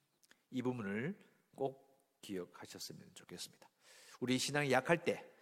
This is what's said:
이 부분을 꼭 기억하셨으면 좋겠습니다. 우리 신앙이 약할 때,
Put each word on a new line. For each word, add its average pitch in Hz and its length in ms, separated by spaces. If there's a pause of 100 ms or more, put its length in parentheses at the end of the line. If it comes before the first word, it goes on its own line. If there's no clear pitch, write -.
(500)
이 127 120
부분을 120 540 (380)
꼭 135 340 (340)
기억하셨으면 92 920
좋겠습니다. - 540 (520)
우리 127 180
신앙이 143 340
약할 160 320
때, - 200 (180)